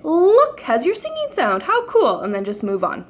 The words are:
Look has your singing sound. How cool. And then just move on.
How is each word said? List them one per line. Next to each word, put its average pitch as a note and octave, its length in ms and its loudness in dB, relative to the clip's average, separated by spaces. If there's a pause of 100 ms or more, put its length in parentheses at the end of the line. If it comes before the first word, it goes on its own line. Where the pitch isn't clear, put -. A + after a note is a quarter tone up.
Look G4 580 4
has A#3 240 -2
your G4 100 0
singing D#5 360 -8
sound. G3+ 320 -2
How A#4+ 240 0
cool. C4+ 340 2
And G3+ 120 -4
then G3+ 120 -4
just G#3 180 -6
move G3 200 -2
on. F3+ 260 -4